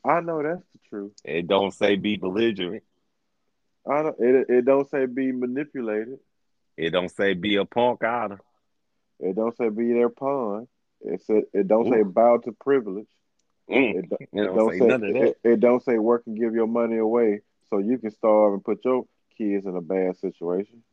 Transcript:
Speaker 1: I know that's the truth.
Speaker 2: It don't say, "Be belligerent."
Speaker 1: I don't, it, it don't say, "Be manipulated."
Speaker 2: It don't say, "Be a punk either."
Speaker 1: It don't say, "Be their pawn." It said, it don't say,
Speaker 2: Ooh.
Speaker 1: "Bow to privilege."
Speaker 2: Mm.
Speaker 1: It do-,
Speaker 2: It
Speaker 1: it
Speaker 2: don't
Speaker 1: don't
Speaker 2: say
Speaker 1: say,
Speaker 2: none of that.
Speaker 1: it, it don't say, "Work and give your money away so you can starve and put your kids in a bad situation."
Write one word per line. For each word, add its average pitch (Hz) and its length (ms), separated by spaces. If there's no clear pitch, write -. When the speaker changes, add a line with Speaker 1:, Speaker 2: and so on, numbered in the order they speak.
Speaker 1:
I 165 180
know 165 220
that's 175 180
the - 60
truth. 101 220
Speaker 2:
It 85 240
don't 98 260
say, 101 220
"Be 101 220
belligerent." 95 680
Speaker 1:
I 147 160
don't, 156 160
it, 123 300
it 123 160
don't 139 240
say, 135 160
"Be 131 260
manipulated." 123 880
Speaker 2:
It 80 140
don't 90 180
say, 98 240
"Be 101 220
a 98 100
punk 120 380
either." 110 360
Speaker 1:
It 92 160
don't 113 220
say, 120 120
"Be 117 240
their 120 160
pawn." 123 580
It - 220
said, 107 200
it 98 140
don't 113 220
say, 113 120
Speaker 2:
Ooh. 101 40
Speaker 1:
"Bow 113 320
to 120 140
privilege." 110 560
Speaker 2:
Mm. 110 260
Speaker 1:
It 92 140
do-, - 100
Speaker 2:
It - 140
Speaker 1:
it 104 120
Speaker 2:
don't 92 100
Speaker 1:
don't 110 160
Speaker 2:
say 90 80
Speaker 1:
say, - 60
Speaker 2:
none 117 180
of 101 100
that. 123 100
Speaker 1:
it, - 200
it 117 160
don't 120 240
say, 120 140
"Work 117 300
and 110 120
give 113 140
your 113 140
money 113 300
away 110 440
so 107 100
you 117 200
can 110 120
starve 107 420
and 98 120
put 104 180
your 127 220
kids 101 300
in 90 80
a 90 60
bad 92 360
situation." 92 640